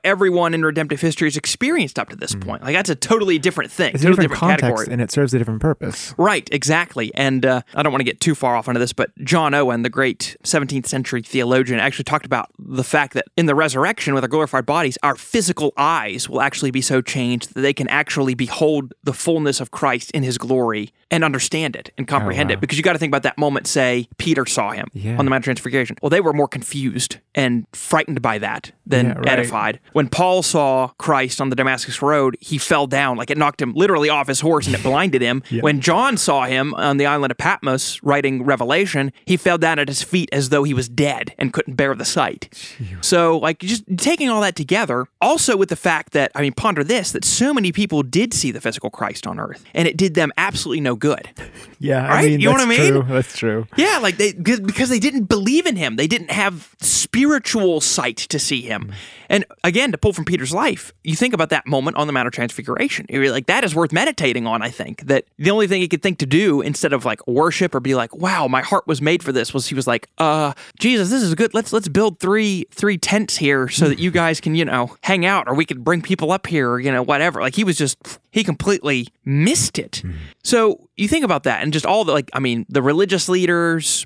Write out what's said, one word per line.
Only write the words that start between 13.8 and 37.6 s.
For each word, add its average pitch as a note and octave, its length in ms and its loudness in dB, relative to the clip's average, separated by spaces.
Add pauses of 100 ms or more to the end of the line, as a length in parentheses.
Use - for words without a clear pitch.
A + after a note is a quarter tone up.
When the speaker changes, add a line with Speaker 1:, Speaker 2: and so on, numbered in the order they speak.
Speaker 1:
with E3 120 0
our - 20 -2
glorified C3+ 380 -2
bodies, D3 360 -2
our C#3+ 140 2
physical E3+ 640 -2
eyes C3+ 500 -2
will B2+ 140 -2
actually C#3 300 0
be C3 100 0
so C3 200 2
changed B2 520 -4
that C3 80 -6
they C#3 120 2
can C#3 140 -4
actually C#3 480 0
behold C3+ 640 0
the C#3 120 -2
fullness D3+ 480 -2
of B2 100 -10
Christ B2+ 400 -2
in D3 120 0
his B2+ 140 -2
glory A#2 520 -2 (200)
and E3 140 0
understand D3 540 -4
it - 200 -18
and C3+ 80 -8
comprehend B2+ 440 -2
Speaker 2:
Oh, A2 40 0
wow. G2 40 -2
Speaker 1:
it. - 40 -12
Because C#3+ 160 -2
you D#3+ 60 0
gotta F3 160 2
think D#3 120 -2
about C#3 120 0
that B2+ 140 -2
moment, C#3+ 280 -2
say, B2 520 0
Peter D3 280 0
saw G#2 260 -2
him G#2+ 200 -8
Speaker 2:
Yeah. G#2+ 260 -4
Speaker 1:
on C#3+ 60 2
the C3+ 60 2
Mount C3 120 2
of - 40 -10
Transfiguration. B2 560 -2
Well, D3 80 0
they E3+ 100 4
were D#3+ 140 2
more D3 160 2
confused C3 680 -4 (160)
and B2 400 0
frightened D3+ 520 -2
by G#2+ 140 -2
that G#2+ 320 -8 (160)
than B2 200 4
Speaker 2:
Yeah, A#2 60 0
right. B2 160 -4
Speaker 1:
edified. A#2 500 0 (140)
When D3 160 2
Paul F#3 320 2
saw C3+ 460 2 (100)
Christ C3 420 0
on C3+ 100 -2
the C3 60 -2
Damascus C3 460 -2
Road, C#3 380 2
he - 180 -4
fell C#3+ 300 0
down. C3+ 300 0
Like, A#2+ 120 -8
it C#3+ 80 -4
knocked D3+ 240 0
him A#2+ 140 -2
literally D#3+ 340 4
off C#3+ 180 0
his C3+ 140 -2
horse D3+ 240 2
and - 100 0
it G2 60 -4
blinded C#3 400 2
him. B2 260 0
Speaker 2:
<laughs> - 40 -16
Yeah. A#2 100 -2
Speaker 1:
When D3 180 2
John G#3 380 2
saw C#3 280 0
him C3 280 0
on C#3 240 0
the C#3+ 80 2
island C#3+ 260 0
of - 60 -8
Patmos C#3+ 640 -2